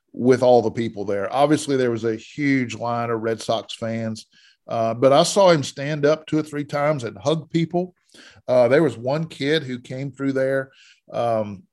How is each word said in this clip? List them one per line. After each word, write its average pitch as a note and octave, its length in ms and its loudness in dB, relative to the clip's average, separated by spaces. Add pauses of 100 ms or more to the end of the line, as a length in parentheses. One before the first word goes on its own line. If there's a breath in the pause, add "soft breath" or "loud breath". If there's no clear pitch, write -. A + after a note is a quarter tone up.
(140)
with B2 300 2
all B2 180 6
the G#2+ 80 -2
people A2+ 360 -6
there. G2+ 280 -4
Obviously, C#3+ 440 2
there B2+ 140 0
was A2+ 120 -4
a A2+ 140 -2
huge C3 580 -4
line A#2 340 -4
of A2+ 120 -4
Red A2+ 200 -4
Sox A2 320 -4
fans. A2+ 520 -8 (420 soft breath)
Uh, A2+ 260 -2
but C3 180 4
I D3 120 6
saw G3 260 4
him D#3+ 140 4
stand C#3+ 420 -6
up D#3 200 2
two D#3 120 -2
or D#3 60 -2
three D3 220 -8
times D3 380 -2
and G#2 140 -10
hug C#3+ 320 -2
people. F3 460 -2 (520 loud breath)
Uh, B2 200 4
there C#3+ 160 6
was A#2 140 0
one C3+ 280 -4
kid D3+ 380 -2
who B2+ 160 -8
came C3 320 -10
through C#3 220 -4
there. C3+ 380 -2 (400 soft breath)
Um, A2 600 -4